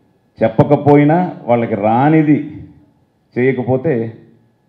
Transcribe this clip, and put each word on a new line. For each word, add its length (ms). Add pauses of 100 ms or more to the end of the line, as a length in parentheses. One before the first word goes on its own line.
(420)
చెప్పకపోయినా 1000
వాళ్ళకి 300
రానిది 920 (720)
చేయకపోతే 800 (500)